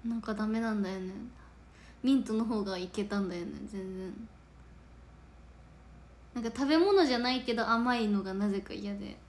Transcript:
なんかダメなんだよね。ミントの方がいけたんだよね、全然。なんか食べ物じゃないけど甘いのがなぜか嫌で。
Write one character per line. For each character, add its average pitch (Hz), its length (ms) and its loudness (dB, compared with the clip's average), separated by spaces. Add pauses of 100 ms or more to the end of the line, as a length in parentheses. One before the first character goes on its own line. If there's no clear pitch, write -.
な 233 120 -2
ん 226 40 -2
か 214 140 -6
ダ 214 120 -2
メ 220 140 -2
な 226 120 -2
ん 208 100 0
だ 185 80 -2
よ 190 100 -6
ね。 185 140 -8 (880)
ミ 269 140 4
ン 233 80 2
ト 220 100 -2
の 226 100 2
方 220 180 0
が 190 140 -4
い 180 120 -6
け 202 180 -4
た 208 120 -2
ん 196 80 0
だ 180 80 -4
よ 175 120 -6
ね、 - 60 -8 (140)
全 190 300 -8
然。 190 320 -10 (2000)
な 240 80 -4
ん - 20 -4
か 226 100 -2
食 269 140 0
べ 311 80 6
物 381 300 8
じ 254 80 4
ゃ 240 60 2
な 247 120 2
い 254 100 0
け 240 120 -2
ど 226 120 0
甘 233 300 4
い 226 120 2
の 202 140 2
が 190 120 -6
な 202 160 0
ぜ 196 100 0
か - 140 -12
嫌 202 220 -6
で。 202 220 -10 (100)